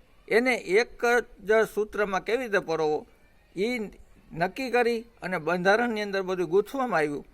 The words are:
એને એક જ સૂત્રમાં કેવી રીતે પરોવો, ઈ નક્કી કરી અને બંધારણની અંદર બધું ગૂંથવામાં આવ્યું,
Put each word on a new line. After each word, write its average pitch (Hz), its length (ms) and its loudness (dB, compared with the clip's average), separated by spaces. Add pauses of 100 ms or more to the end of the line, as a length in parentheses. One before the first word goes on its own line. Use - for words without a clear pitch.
(280)
એને 247 260 2
એક 214 480 0 (440)
જ 196 40 0 (240)
સૂત્રમાં 202 500 -2
કેવી 240 180 -2
રીતે 202 160 0
પરોવો, 156 480 -2 (500)
ઈ 226 340 -2 (420)
નક્કી 190 380 -4
કરી 226 340 2 (180)
અને 180 160 -4
બંધારણની 196 640 2
અંદર 196 200 -4
બધું 180 260 -2
ગૂંથવામાં 208 520 0
આવ્યું, 147 340 -2